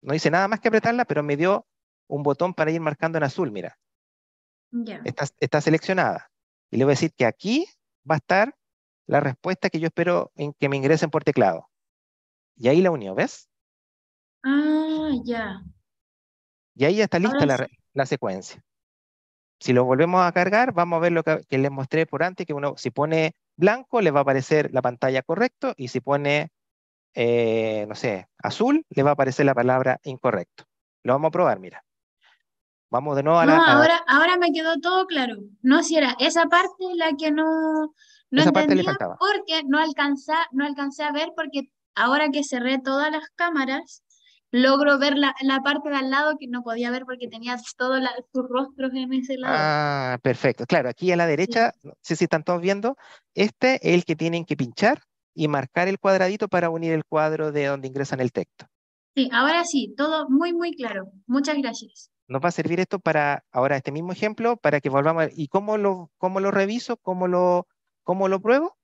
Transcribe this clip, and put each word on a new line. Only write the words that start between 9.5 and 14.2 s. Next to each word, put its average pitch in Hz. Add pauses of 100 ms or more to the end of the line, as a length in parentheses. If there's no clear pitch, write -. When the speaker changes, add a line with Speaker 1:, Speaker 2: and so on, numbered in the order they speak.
Speaker 1:
que 165
yo 165
espero 175
en 147
que 143
me 139
ingresen 151
por 151
teclado. 98 (840)
Y 117
ahí 156
la 185
unió, 104
¿ves? 165 (920)